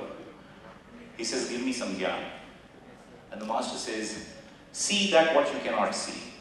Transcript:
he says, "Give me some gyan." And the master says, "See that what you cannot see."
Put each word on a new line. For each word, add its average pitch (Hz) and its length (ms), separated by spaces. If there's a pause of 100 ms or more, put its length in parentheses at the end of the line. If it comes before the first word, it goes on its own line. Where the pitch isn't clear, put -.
(1200)
he 117 60
says, 117 260
"Give 120 140
me 131 80
some 107 260
gyan." 92 220 (1120)
And - 80
the 107 60
master - 320
says, 107 480 (460)
"See 202 400
that 165 240
what - 180
you 131 60
cannot 113 340
see." - 260 (220)